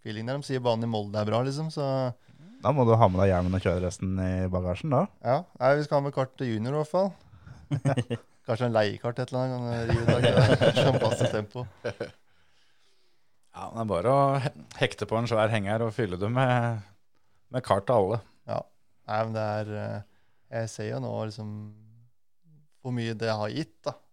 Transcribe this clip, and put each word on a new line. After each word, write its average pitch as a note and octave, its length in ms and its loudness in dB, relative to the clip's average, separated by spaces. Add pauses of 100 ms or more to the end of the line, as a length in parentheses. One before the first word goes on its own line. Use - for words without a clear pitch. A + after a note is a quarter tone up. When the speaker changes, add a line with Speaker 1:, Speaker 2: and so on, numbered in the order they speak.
Speaker 1:
feeling A2 220 -6
der. C3+ 120 -4
De C#3+ 80 -10
sier C3 160 -2
banen A#2 240 2
i A#2 60 -2
Molde G#2 260 -2
er G#2 80 0
bra, A2+ 160 2
liksom, D3 300 -4
så C#3+ 160 -4 (720)
Speaker 2:
Da - 100 2
må C3+ 140 4
du A2+ 100 8
ha A2+ 120 8
med F#2 120 2
deg G2 80 6
hjelmen F#2 300 2
og - 20 2
kjøre F2+ 240 2
resten F#2 340 -4
i F#2 300 -2
bagasjen F2+ 420 -4
da. C3+ 120 4 (180)
Speaker 1:
Ja, C3 220 0 (180)
nei, C3 160 6
vi D3+ 80 0
skal D3 140 0
ha C#3 80 0
med C#3+ 80 -6
kart C3 240 -2
til B2 160 -2
junior A2 180 -2
i D3+ 80 -2
hvert D3 80 -4
fall. F#3+ 220 0 (640)
Speaker 2:
<laughs> - 720 -4
Speaker 1:
Kanskje A#2+ 220 0
en A#2 40 0
leiekart G#2+ 480 2
et B2+ 120 -6
eller B2+ 100 -2
annet, C3 100 -2
kan A#2 380 -4
rive A#2 140 2
ut A#2 100 4
av B2 80 2
det. B2 520 6
<laughs> - 100 4
Sånn C3 160 4
passe A#2+ 280 0
tempo. A2 380 -4 (1900)
Speaker 3:
Ja, F#2+ 160 -12
det A2+ 140 -6
er A2 40 -4
bare F#2+ 260 2
å C#3 80 6 (180)
he-, B2 120 -4 (280)
hekte A#2+ 280 -2
på A2 100 0
en A#2 100 -2
svær A2 240 2
henger A2 320 0
og A2 100 -2
fylle F#2 260 -2
det G2+ 120 -2
med, A#2+ 480 2 (720)
med B2+ 120 -4
kart G2+ 240 0
til A#2+ 120 4
alle. G2+ 180 0 (300)
Speaker 1:
Ja, A2+ 100 -4 (500)
nei, G#2+ 100 -2 (100)
men A2 80 -6
det G#2+ 80 -2 (140)
er, G#2+ 120 -6 (120)
eh, G#2+ 180 -8 (500)
jeg A2+ 220 -6
ser G#2+ 180 -8
jo B2+ 140 -6
nå A2+ 80 -6 (160)
liksom G#2+ 240 -10 (1300)
hvor B2+ 120 -4
mye A2+ 200 -2
det A2+ 160 -2
har G#2+ 200 -2
gitt D3+ 240 -8 (100)
da C#3+ 80 -6 (180)